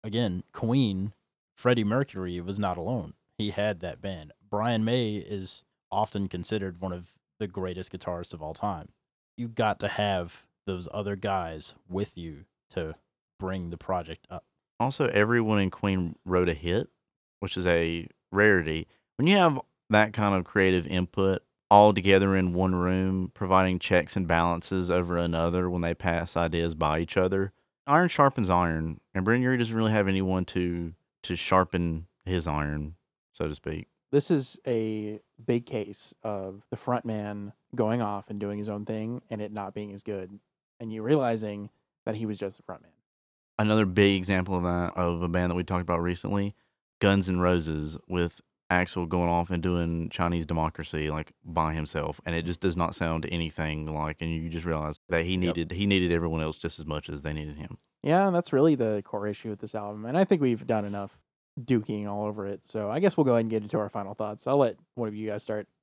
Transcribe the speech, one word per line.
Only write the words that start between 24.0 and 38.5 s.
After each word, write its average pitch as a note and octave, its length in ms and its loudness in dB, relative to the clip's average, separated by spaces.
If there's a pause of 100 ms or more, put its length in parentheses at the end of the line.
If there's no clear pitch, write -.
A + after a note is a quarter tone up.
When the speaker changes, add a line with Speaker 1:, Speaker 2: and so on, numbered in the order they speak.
Speaker 2:
and F2+ 120 -2
balances E2+ 600 2
over F2 280 2
another E2+ 520 0
when F2 140 -2
they E2+ 120 -2
pass E2+ 420 -2
ideas E2+ 400 0
by D#2 240 2
each E2+ 160 -2
other, F#2+ 360 2 (360)
iron E3 200 4
sharpens C3+ 420 2
iron, E2 500 0 (140)
and F#2 100 -2
Brendan A#2 180 2
Urie B2+ 160 2
doesn't A2+ 180 -2
really A2 140 2
have G#2+ 160 4
anyone F#2+ 380 2
to, E2+ 500 -2 (300)
to F2+ 100 -4
sharpen F2 720 2 (180)
his F2+ 220 -2
iron, D2+ 480 -2 (380)
so D#2+ 160 -4
to D2+ 60 -4
speak. D#2+ 340 -8 (240)
Speaker 3:
This C#3+ 180 2
is C#3 340 0
a G#2+ 540 -4 (260)
big A#2+ 220 0
case - 560 -8
of G2 480 -8
the B2+ 60 -6
front B2 280 -2
man G#2 480 -6 (220)
going A#2 260 2
off G#2 300 -4
and G#2 80 -8
doing G#2 200 -4